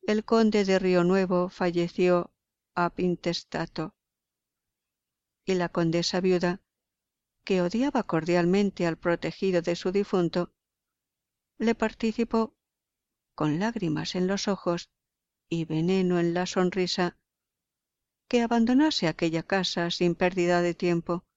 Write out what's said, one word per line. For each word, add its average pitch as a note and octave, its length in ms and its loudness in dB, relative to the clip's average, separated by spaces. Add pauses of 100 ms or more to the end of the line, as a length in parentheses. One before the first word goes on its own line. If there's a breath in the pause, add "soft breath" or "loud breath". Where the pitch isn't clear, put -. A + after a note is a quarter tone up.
El G#3+ 220 -2
conde G#3+ 400 4
de F#3+ 160 4
Río F#3 240 4
Nuevo F3+ 460 2
falleció F3 800 0 (440)
ab F3 220 0
intestato, E3+ 960 -6 (1500)
y F#3+ 100 0
la F3 120 0
condesa E3+ 540 -2
viuda, F#3 400 0 (840)
que F#3 180 0
odiaba A3+ 420 0
cordialmente F3 800 0
al D#3+ 120 -2
protegido F3 640 -2
de E3+ 140 -2
su F#3 160 -4
difunto, F#3 640 -2 (1040)
le A3+ 180 0
participó, A3+ 800 -2 (800)
con D3+ 240 -2
lágrimas F3+ 560 -4
en F#3 120 0
los G3 200 -2
ojos F3+ 420 -4 (600)
y E3 160 -2
veneno F3+ 540 0
en E3+ 140 0
la F3+ 120 -2
sonrisa, F3+ 720 -2 (1120)
que A#3+ 140 2
abandonase A#3 680 2
aquella D#3+ 360 -2
casa F3+ 460 -2
sin F3 240 0
pérdida F3 480 0
de F3 120 0
tiempo F3 520 -2 (120)